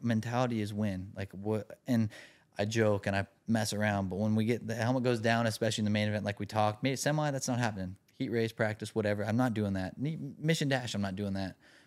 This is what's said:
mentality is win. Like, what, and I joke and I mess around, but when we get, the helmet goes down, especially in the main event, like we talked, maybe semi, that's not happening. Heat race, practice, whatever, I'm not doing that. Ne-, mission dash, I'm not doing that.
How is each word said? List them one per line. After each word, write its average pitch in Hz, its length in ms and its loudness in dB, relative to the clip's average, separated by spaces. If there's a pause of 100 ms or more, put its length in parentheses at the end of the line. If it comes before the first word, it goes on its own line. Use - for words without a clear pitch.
mentality 117 580 0
is 104 140 -4
win. 101 420 -2
Like, 98 160 -6
what, 104 540 -4
and 113 240 2 (480)
I 104 80 0
joke 107 400 2
and 98 100 0
I 98 100 -2 (200)
mess 110 260 0
around, 101 380 0
but 92 60 -4
when 107 180 2
we 110 100 2
get, 110 220 0
the 110 80 -4
helmet 120 300 0
goes 123 160 2
down, 117 260 4
especially 110 360 0
in - 40 2
the 104 40 2
main 107 180 2
event, 104 160 0
like 104 140 -2
we 104 80 -6
talked, 107 360 0
maybe 131 140 0
semi, 151 340 0
that's 135 180 -2
not 123 100 0
happening. 95 380 -2 (220)
Heat 131 100 -2
race, 113 240 0
practice, 107 420 -2
whatever, 104 300 0
I'm 110 140 0
not 127 160 2
doing 101 200 0
that. 92 240 -4
Ne-, 156 200 -4 (200)
mission 156 300 0
dash, 123 260 -2
I'm 104 60 -2
not 98 160 -2
doing 101 180 -2
that. 95 220 -4 (300)